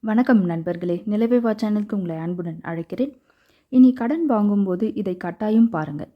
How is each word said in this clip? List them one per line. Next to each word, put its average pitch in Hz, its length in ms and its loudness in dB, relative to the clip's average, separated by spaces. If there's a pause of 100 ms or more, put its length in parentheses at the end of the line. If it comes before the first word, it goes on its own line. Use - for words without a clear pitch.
வணக்கம் 220 420 4
நண்பர்களே, 175 600 -4
நிலவே 226 340 2
வா 233 120 0
சேனலுக்கு 214 420 -2
உங்களை 180 220 -4
அன்புடன் 170 480 -6
அழைக்கிறேன். 196 480 -6 (580)
இனி 254 240 6
கடன் 285 320 -2
வாங்கும்போது 208 680 0
இதை 190 240 -6
கட்டாயம் 214 520 2
பாருங்க. 156 460 -6